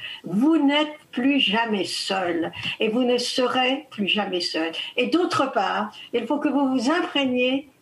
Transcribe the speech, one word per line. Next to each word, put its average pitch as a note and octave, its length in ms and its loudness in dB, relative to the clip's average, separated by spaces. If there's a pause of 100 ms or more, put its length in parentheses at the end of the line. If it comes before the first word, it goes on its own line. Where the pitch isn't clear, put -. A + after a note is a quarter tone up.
(240)
Vous C4 340 4
n'êtes D4 400 0 (140)
plus C4+ 280 2
jamais G#3 460 0
seules E3+ 640 -2 (280)
et A3 80 2
vous A#3 160 2
ne B3 160 2
serez B3+ 720 0
plus G3+ 160 -4
jamais F#3 340 0
seules. E3 300 -4 (260)
Et B3+ 80 4
d'autre D4+ 460 2
part, G3+ 400 0 (200)
il A3+ 140 -2
faut D4 140 0
que D4+ 100 2
vous C4+ 260 2
vous B3 140 0
imprégniez C#4 800 0 (120)